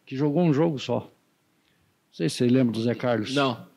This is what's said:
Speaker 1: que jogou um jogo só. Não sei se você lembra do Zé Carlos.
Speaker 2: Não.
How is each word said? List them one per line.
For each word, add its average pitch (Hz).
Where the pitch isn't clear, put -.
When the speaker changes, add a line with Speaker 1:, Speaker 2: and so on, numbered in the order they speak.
Speaker 1:
que -
jogou 147
um 165
jogo 156
só. 120
Não -
sei 165
se -
você 127
lembra 123
do 110
Zé 120
Carlos. 117
Speaker 2:
Não. 135